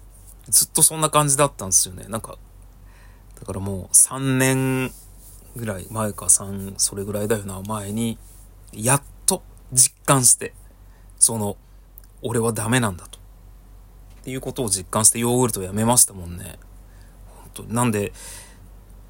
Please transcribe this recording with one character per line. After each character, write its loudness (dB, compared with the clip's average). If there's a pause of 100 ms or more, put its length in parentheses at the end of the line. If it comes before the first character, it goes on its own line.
(480)
ず 2
っ -6
と 0
そ 6
ん -4
な 2
感 4
じ 2
だ 4
っ -2
た -10
ん -6
で -4
す 4
よ -14
ね。 -14
な -6
ん -8
か、 -14 (1000)
だ -18
か -8
ら -6
も -6
う -14
三 2
年 2 (640)
ぐ -8
ら -4
い -12
前 -2
か、 -6
三、 -2
そ -2
れ -4
ぐ -6
ら -4
い -2
だ 2
よ -6
な、 -10
前 -6
に、 -4 (540)
や 0
っ -4 (240)
と 4 (300)
実 4 (100)
感 6
し 6
て、 -4 (640)
そ 2
の、 -4 (640)
俺 -2
は 2
ダ -4
メ 2
な 0
ん -8
だ -16
と。 -20 (1040)
っ -20
て -10
い -6
う -8
こ -8
と -4
を -2
実 -4
感 2
し 6
て 0
ヨ 2
ー 4
グ 6
ル -4
ト -6
を -6
や -6
め 0
ま 4
し 8
た -4
も -12
ん -12
ね。 -14 (680)
本 -20
当。 -12
な 0
ん 2
で、 -2 (960)